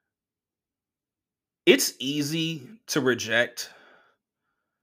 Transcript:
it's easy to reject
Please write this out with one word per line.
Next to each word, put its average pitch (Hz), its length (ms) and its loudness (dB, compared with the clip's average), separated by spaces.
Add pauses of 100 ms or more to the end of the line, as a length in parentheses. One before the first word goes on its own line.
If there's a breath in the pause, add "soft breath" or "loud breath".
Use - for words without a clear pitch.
(1700)
it's 254 320 4
easy 147 720 -4 (200)
to 156 120 -2
reject 117 680 -2 (1120 soft breath)